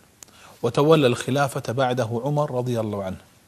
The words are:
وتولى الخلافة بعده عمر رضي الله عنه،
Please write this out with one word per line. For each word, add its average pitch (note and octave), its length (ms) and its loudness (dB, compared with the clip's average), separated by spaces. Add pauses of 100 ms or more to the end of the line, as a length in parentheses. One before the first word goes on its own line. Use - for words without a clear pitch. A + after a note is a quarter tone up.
(640)
وتولى D3 440 4
الخلافة C3 680 -2
بعده B2 520 -2
عمر D3 260 -2
رضي B2 300 -2
الله G2+ 240 -4
عنه، F#2+ 120 -8 (320)